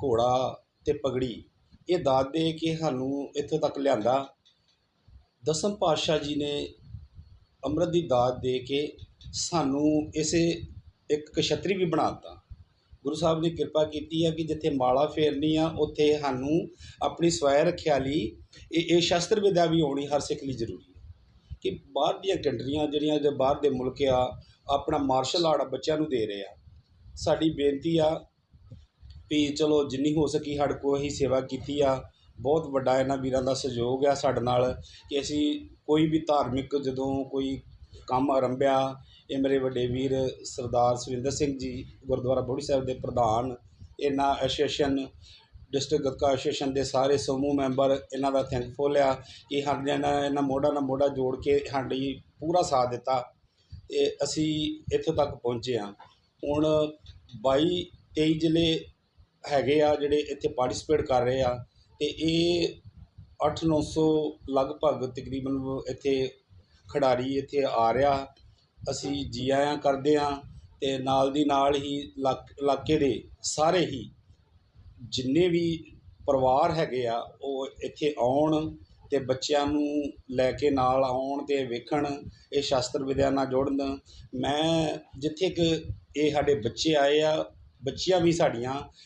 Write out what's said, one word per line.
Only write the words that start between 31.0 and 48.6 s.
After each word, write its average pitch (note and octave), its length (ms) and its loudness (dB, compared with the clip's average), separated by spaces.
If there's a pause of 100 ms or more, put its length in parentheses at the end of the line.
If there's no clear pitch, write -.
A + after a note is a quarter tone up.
ਸੇਵਾ C3 320 0
ਕੀਤੀ C3+ 400 -4
ਆ। C3+ 220 2 (360)
ਬਹੁਤ D3+ 280 0
ਵੱਡਾ C3 320 2
ਇਹਨਾਂ C3+ 180 0
ਵੀਰਾਂ C3 260 -2
ਦਾ C3 100 0
ਸਹਿਯੋਗ B2 520 -2
ਆ C#3 80 4
ਸਾਡੇ C3 280 0
ਨਾਲ B2 400 0 (280)
ਕਿ C#3 120 -2
ਅਸੀਂ D3 480 -2 (160)
ਕੋਈ D#3 220 4
ਵੀ D#3 120 2
ਧਾਰਮਿਕ C3+ 580 0
ਜਦੋਂ C3+ 480 -2
ਕੋਈ C3+ 360 -4 (460)
ਕੰਮ C3+ 240 0
ਆਰੰਭਿਆ, C3+ 640 2 (360)
ਇਹ C3+ 60 -4
ਮੇਰੇ C3+ 200 2
ਵੱਡੇ B2+ 300 0
ਵੀਰ C3 420 0 (160)
ਸਰਦਾਰ B2 500 2
ਸੁਰਿੰਦਰ B2+ 360 -4
ਸਿੰਘ C#3 260 -2
ਜੀ, B2+ 400 -8 (100)
ਗੁਰਦੁਆਰਾ B2+ 340 0
ਬੋੜੀ B2+ 200 -4
ਸਾਹਿਬ C3+ 240 0
ਦੇ B2+ 80 -2
ਪ੍ਰਧਾਨ, B2 640 0 (440)
ਇਹਨਾਂ C#3 360 2
ਐਸੋਸੀਏਸ਼ਨ, C3+ 720 0 (640)
ਡਿਸਟ੍ਰਿਕਟ C3+ 340 0
ਗੱਤਕਾ C3+ 220 0
ਐਸੋਸੀਏਸ਼ਨ C3+ 460 0
ਦੇ C3+ 100 0
ਸਾਰੇ C3+ 340 2
ਸਮੂਹ C#3 380 -2
ਮੈਂਬਰ, C3+ 580 2
ਇਹਨਾਂ C3+ 180 0
ਦਾ C3+ 120 2
ਥੈਂਕਫੁਲ C3+ 540 -2